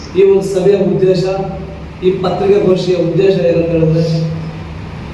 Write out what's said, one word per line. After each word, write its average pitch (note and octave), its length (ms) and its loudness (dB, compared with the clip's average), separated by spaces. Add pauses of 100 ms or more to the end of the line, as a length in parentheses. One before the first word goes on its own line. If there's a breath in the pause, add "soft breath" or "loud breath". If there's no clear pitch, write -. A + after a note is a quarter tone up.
(180)
ಈ G3 120 6
ಒಂದು F#3+ 120 4
ಸಭೆಯ G3 340 2
ಉದ್ದೇಶ, F#3 480 2 (800)
ಈ F#3 60 4
ಪತ್ರಿಕಾಗೋಷ್ಠಿಯ F#3 840 0
ಉದ್ದೇಶ E3+ 420 2
ಏನಂತ E3+ 280 2
ಹೇಳಿದ್ರೆ, D#3+ 720 0 (760)